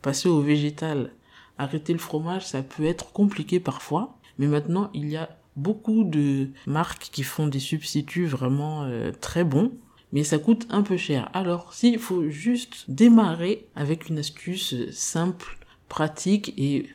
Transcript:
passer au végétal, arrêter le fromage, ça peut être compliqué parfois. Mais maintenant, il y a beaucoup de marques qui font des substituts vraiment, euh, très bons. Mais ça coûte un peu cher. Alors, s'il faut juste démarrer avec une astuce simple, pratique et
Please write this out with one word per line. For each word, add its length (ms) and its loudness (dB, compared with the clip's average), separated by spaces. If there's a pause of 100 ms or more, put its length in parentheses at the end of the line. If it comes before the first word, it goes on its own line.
passer 260 0
au 120 6
végétal, 720 0 (460)
arrêter 340 -4
le 60 0
fromage, 480 -4
ça 160 -4
peut 220 -6
être 280 -2
compliqué 480 2
parfois. 580 -4 (200)
Mais 80 2
maintenant, 480 0
il 160 -6
y 60 -6
a 120 -8 (280)
beaucoup 480 2
de 440 2 (180)
marques 460 -4
qui 100 -4
font 240 -2
des 120 -2
substituts 680 -2
vraiment, 580 -2
euh, 360 -4
très 240 0
bons. 280 2 (400)
Mais 120 2
ça 140 2
coûte 320 2
un 120 2
peu 140 2
cher. 380 -2
Alors, 400 -2
s'il 240 4
faut 300 0
juste 600 -4
démarrer 880 6
avec 320 -2
une 100 -2
astuce 560 -6 (160)
simple, 680 -4 (300)
pratique 680 0
et 380 0